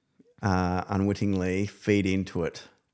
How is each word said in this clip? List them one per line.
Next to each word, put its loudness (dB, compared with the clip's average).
uh, 2
unwittingly 0
feed 2
into 0
it. -6